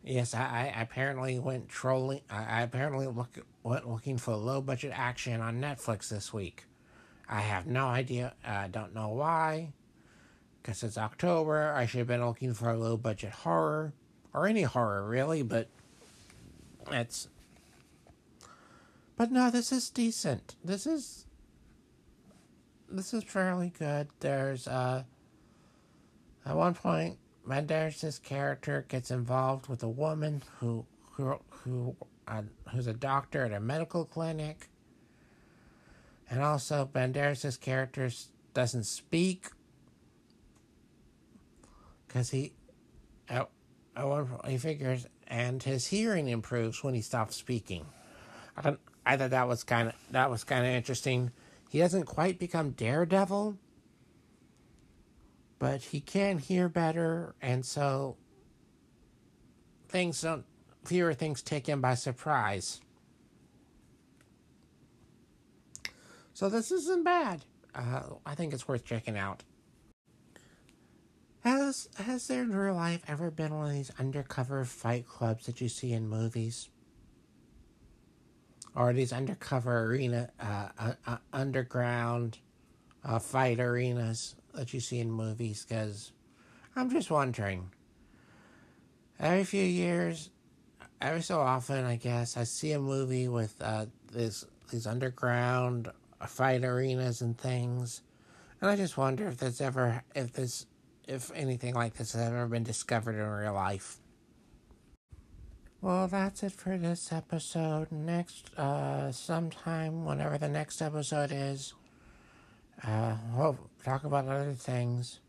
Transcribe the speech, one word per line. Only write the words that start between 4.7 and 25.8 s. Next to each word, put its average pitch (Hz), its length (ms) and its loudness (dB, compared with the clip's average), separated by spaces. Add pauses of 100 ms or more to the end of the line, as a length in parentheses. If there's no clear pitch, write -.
action 123 460 -2
on 113 200 -2
Netflix 127 480 -4
this 104 240 -6
week. 98 340 -6 (640)
I 107 120 -2
have 101 260 -2
no 131 200 2
idea. 127 480 0 (120)
I 101 220 -4
don't 101 260 -8
know 110 140 -4
why. 156 640 0 (920)
'Cause - 220 -6
it's 104 120 -4
October. 151 760 2
I 127 140 2
should 123 120 0
have 120 80 2
been 120 180 2
looking 120 300 0
for 117 160 0
a 113 80 2
low-budget 113 540 -2
horror. 156 600 0 (400)
Or 156 140 2
any 214 160 4
horror, 107 420 2
really, 135 380 2
but 113 260 0 (1200)
it's, 120 340 -2 (1900)
but 233 160 2
no, 254 180 6
this 240 220 2
is 254 180 0
decent. 220 640 0 (100)
This 196 220 -2
is, 311 400 -4 (1600)
this 190 240 -6
is 220 120 0
fairly 180 520 2
good. 147 320 0 (120)
There's, 135 480 0
uh, 127 340 0 (1400)